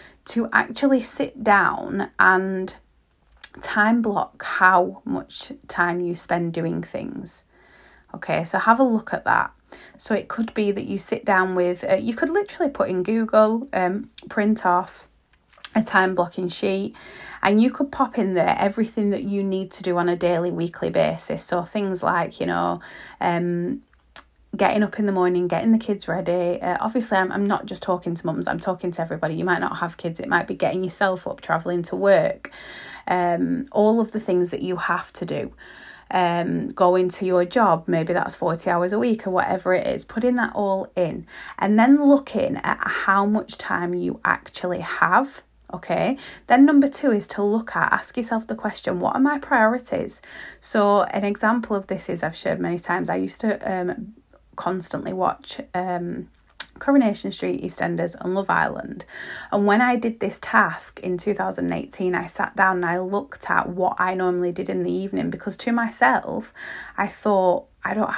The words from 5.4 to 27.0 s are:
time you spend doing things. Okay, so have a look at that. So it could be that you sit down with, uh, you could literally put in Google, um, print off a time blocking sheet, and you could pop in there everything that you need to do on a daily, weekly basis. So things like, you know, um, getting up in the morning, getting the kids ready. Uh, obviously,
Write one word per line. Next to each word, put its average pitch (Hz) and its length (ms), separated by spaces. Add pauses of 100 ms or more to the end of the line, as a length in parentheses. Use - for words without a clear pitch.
time 175 340
you 175 140
spend 170 380
doing 165 300
things. - 600 (720)
Okay, 165 300
so 185 160
have 226 180
a 269 60
look 226 280
at - 120
that. - 260 (460)
So - 180
it - 140
could - 260
be 208 160
that 196 140
you 196 140
sit - 260
down 185 320
with, 180 260
uh, 190 140
you 226 180
could 285 160
literally 359 400
put 190 200
in 185 120
Google, 220 680
um, 185 380 (180)
print 214 360
off 175 440 (640)
a 220 80
time 190 320
blocking 180 340
sheet, 196 460 (480)
and 208 180
you 247 100
could 277 200
pop 240 280
in 190 160
there 170 240
everything 208 520
that 190 120
you 202 200
need 190 300
to - 100
do 180 140
on 175 120
a 175 80
daily, 175 340
weekly 170 400
basis. 165 520
So 175 200
things 190 400
like, 170 360
you - 80
know, 175 340 (400)
um, 175 640 (800)
getting 208 220
up 202 160
in 214 80
the 196 140
morning, 180 280
getting 180 240
the 220 60
kids 202 280
ready. 175 540
Uh, 180 200
obviously, 226 360